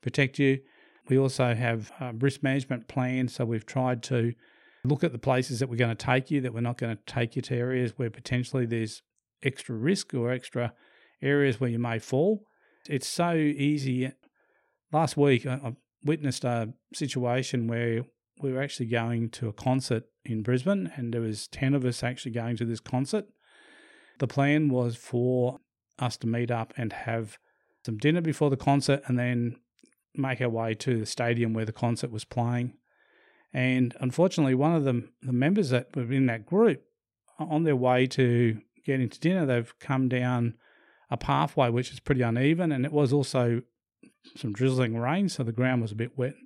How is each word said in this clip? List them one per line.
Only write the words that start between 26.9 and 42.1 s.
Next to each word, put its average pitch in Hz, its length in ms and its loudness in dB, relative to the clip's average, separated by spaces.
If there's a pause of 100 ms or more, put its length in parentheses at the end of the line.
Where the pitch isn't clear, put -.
have 113 460 -6 (440)
some 113 140 -6
dinner 156 240 2
before 151 300 0
the 135 40 2
concert 139 520 2
and 123 100 0
then 120 380 0 (580)
make 135 260 -4
our 127 80 2
way 113 280 0
to 120 240 0
the 107 80 -4
stadium 117 460 0
where 110 120 -2
the 110 60 -6
concert 120 400 -2
was 107 120 -8
playing. 120 540 -2 (760)
And 127 480 2
unfortunately, 143 540 2
one 151 220 4
of 151 80 2
the, 123 260 0 (140)
the 127 100 -2
members 151 380 2
that 123 240 0
were 123 160 -2
in 135 160 4
that 113 180 -2
group, 202 380 2 (560)
on 156 240 0
their 151 120 4
way 127 320 4
to 120 540 4 (240)
getting 131 240 0
to - 100 -16
dinner, 170 280 2
they've 120 320 0
come 131 280 0
down 123 460 0 (560)
a 117 80 -4
pathway 139 520 2
which 120 220 0
is - 80 -16
pretty 131 220 0